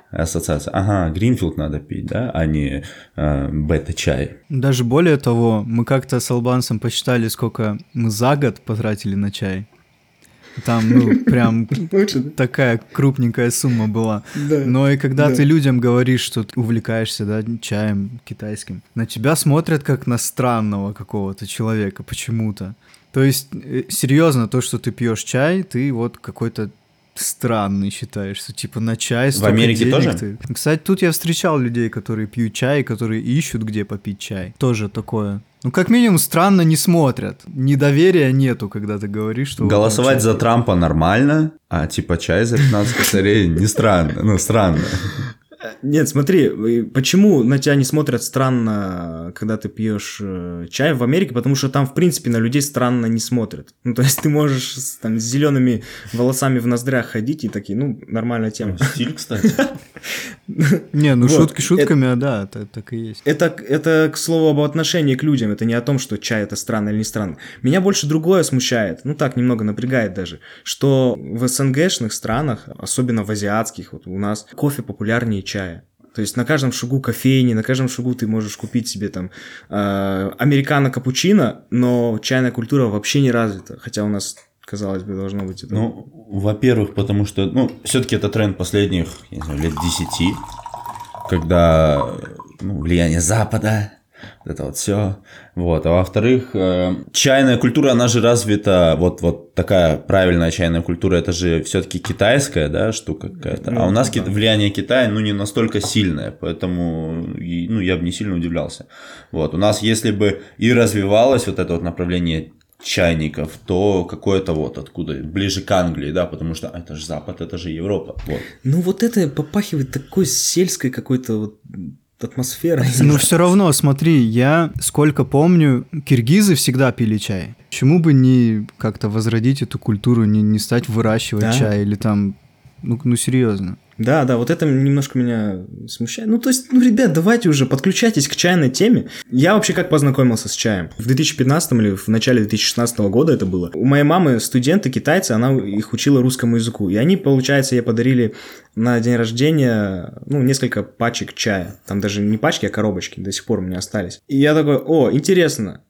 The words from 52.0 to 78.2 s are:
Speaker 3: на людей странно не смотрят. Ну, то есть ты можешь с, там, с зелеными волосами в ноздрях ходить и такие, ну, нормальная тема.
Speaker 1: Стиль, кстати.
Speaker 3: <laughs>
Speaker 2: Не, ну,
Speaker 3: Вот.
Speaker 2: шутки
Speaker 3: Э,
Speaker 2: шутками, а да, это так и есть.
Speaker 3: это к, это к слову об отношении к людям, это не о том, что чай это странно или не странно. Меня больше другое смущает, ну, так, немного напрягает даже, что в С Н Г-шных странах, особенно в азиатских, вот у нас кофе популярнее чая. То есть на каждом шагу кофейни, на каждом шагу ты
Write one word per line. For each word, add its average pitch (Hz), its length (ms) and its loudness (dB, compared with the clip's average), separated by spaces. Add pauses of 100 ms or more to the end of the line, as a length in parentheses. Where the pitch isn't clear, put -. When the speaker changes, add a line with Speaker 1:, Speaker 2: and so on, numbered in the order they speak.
Speaker 3:
на 117 60 0
людей 117 240 0
странно 123 460 -2
не 113 140 0
смотрят. 110 480 -4 (160)
Ну, 123 100 -2
то 123 80 0
есть 131 180 2
ты - 80 0
можешь 147 460 0
с, - 240 -10
там, 113 200 -4
с 110 40 -4
зелеными 127 600 0 (300)
волосами 131 460 0
в 117 80 -2
ноздрях 120 460 0
ходить 120 320 -4
и 110 40 -4
такие, 104 300 -6
ну, 131 280 -4
нормальная 113 440 -2
тема. 104 280 -6
Speaker 1:
Стиль, 135 360 -2
кстати. - 420 0
Speaker 3:
<laughs> 269 60 0 (1300)
Speaker 2:
Не, 147 220 4
ну, 123 120 4
Speaker 3:
Вот. 151 100 6
Speaker 2:
шутки 156 240 4
Speaker 3:
Э, - 40 -4
Speaker 2:
шутками, 147 480 4
а 123 40 0
да, 120 260 -2
это 98 240 -12
так - 260 -14
и 120 40 -8
есть. 113 280 -12
Speaker 3:
это 151 240 0
к, - 140 -8
это 156 500 2
к - 60 -10
слову 160 300 2
об 147 120 4
отношении 147 540 0
к 131 80 -4
людям, 131 280 2
это 104 140 -2
не 117 80 0
о 120 80 0
том, 135 180 0
что 107 200 -6
чай 110 240 -4
это 101 140 -6
странно 104 340 -4
или 104 80 -2
не 110 60 -2
странно. 98 320 -6 (260)
Меня 151 180 2
больше 190 260 0
другое 160 360 2
смущает, 120 640 -2
ну, 143 100 -4
так, 139 220 -2
немного 120 280 0
напрягает 110 480 -2
даже, 87 280 -10 (220)
что 131 560 2
в 113 300 -4
С 127 120 -4
Н 139 120 0
Г-шных 175 400 0
странах, 123 560 -4 (100)
особенно 120 460 -2
в 101 60 -8
азиатских, 104 640 -4
вот 78 120 -18
у 92 120 -8
нас 104 360 -4
кофе 143 280 -2
популярнее 110 600 -4
чая. 92 420 -8 (300)
То - 60 -6
есть 104 160 -4
на 120 80 -2
каждом 135 280 0
шагу 127 280 -4
кофейни, 127 540 2
на 107 80 0
каждом 131 260 -2
шагу 123 260 -4
ты 120 120 -4